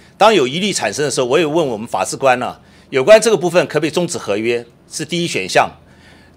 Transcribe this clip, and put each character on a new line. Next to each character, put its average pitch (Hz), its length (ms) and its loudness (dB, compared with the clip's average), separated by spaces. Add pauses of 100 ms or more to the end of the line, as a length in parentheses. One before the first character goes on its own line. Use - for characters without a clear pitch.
(180)
当 214 160 4
有 139 120 2
疑 139 120 -6
虑 185 140 -2
产 104 200 -4
生 135 120 -4
的 139 60 -2
时 139 100 -4
候， 127 60 0
我 131 120 2
也 165 80 0
问 151 200 0
我 120 100 -4
们 110 100 -10
法 95 180 -4
制 - 120 -8
官 127 260 2
啊， 92 180 -8 (300)
有 131 120 0
关 214 180 8
这 233 100 0
个 208 60 4
部 175 120 -2
分 160 180 2
可 - 80 -12
不 147 60 0
可 165 60 -2
以 175 40 -2
终 175 160 -2
止 - 120 -8
合 101 180 -4
约， 120 280 -2 (260)
是 156 140 -10
第 170 200 -4
一 - 20 -4
选 95 220 -4
项。 120 220 2 (680)